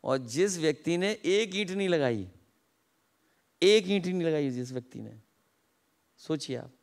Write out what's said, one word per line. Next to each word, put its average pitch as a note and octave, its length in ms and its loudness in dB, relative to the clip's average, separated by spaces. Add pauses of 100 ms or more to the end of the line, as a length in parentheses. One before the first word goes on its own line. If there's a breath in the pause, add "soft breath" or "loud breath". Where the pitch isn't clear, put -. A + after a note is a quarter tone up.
और C3 140 0
जिस D#3 400 -2
व्यक्ति D#3+ 380 0
ने G3 280 0
एक F#3+ 320 2
ईंट G3 140 -2
नहीं G3 180 -2
लगाई, B2 400 0 (1300)
एक G3 260 6
ईंट F#3+ 180 0
नहीं F3+ 160 -2
लगाई D3+ 280 0
जिस B2 220 -6
व्यक्ति B2+ 280 -10
ने, A2 200 -16 (960)
सोचिए C#3+ 400 -6
आप। B2 140 -10 (120)